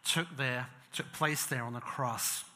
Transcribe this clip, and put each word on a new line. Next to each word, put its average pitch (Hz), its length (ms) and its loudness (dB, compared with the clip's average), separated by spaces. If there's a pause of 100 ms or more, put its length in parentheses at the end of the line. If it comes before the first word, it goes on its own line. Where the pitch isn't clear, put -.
took 165 300 2
there, 127 320 0 (240)
took - 220 -4
place 151 320 2
there 127 180 0
on 120 100 -4
the 120 60 -4
cross. - 640 0 (120)